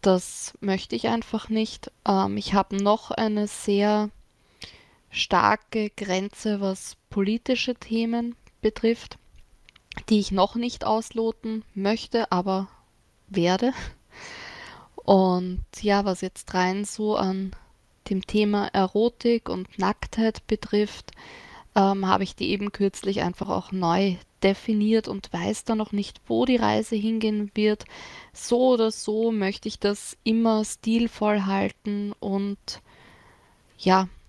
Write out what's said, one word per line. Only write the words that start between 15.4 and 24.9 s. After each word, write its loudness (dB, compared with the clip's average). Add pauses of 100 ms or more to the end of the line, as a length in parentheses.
ja, 2
was -2
jetzt -10
rein 0
so -2
an -2 (580)
dem -2
Thema 2
Erotik 0
und -8
Nacktheit -2
betrifft, -2 (640)
ähm, 4
hab 4
ich -4
die -2
eben -2
kürzlich -2
einfach -4
auch -4
neu 2 (280)
definiert 2